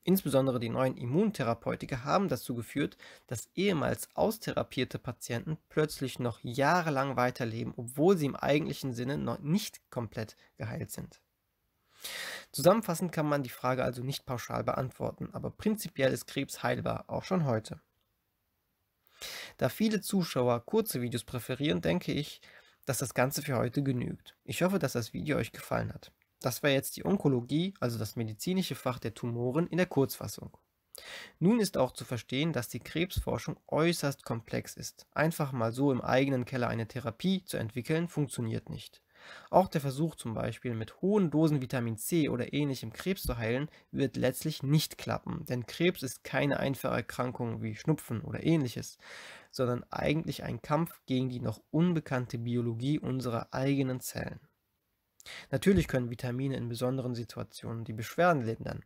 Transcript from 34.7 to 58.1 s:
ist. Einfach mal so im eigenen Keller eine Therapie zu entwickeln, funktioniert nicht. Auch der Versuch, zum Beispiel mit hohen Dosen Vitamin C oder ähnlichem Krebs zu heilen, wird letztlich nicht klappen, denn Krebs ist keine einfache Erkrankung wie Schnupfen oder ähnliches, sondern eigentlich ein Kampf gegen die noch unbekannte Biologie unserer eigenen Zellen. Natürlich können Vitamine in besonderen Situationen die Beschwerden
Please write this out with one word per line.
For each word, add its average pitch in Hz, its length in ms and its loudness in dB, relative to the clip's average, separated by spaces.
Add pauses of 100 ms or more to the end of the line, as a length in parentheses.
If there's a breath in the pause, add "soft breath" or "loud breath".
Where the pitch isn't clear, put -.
ist. - 360 -12
Einfach 151 400 2
mal 117 200 2
so 135 200 4
im 123 100 2
eigenen 131 440 4
Keller 123 240 0
eine 113 180 -2
Therapie 180 560 -2
zu - 140 -4
entwickeln, 127 500 -2
funktioniert 120 600 -2
nicht. - 320 -12 (480 loud breath)
Auch 185 180 6
der 156 140 -2
Versuch, 143 340 -2
zum 117 180 -6
Beispiel 120 420 -4
mit 110 260 -8
hohen 190 300 4
Dosen 151 300 4
Vitamin 117 360 -2
C 160 320 2
oder 120 240 -2
ähnlichem 139 400 0
Krebs - 300 -4
zu 123 140 -2
heilen, 120 320 0 (220 loud breath)
wird 135 240 0
letztlich 131 480 0
nicht 147 340 4
klappen, - 480 -4
denn 123 200 -2
Krebs - 380 0
ist - 200 -8
keine 139 360 2
einfache 127 360 0
Erkrankung 120 680 -4
wie 110 140 -4
Schnupfen - 460 -2
oder - 220 -6
ähnliches, 135 540 0 (540 loud breath)
sondern 123 380 0
eigentlich 147 540 0
ein 120 180 -4
Kampf 156 440 0
gegen 127 240 0
die 123 100 -6
noch 117 220 -4 (100)
unbekannte 147 640 2
Biologie 120 640 0
unserer 123 540 -2
eigenen 131 460 2
Zellen. - 400 -8 (1120 loud breath)
Natürlich 180 380 6
können 123 200 0
Vitamine 127 460 -2
in 120 140 -4
besonderen 127 440 0
Situationen 117 680 -8
die 117 80 -8
Beschwerden 139 520 4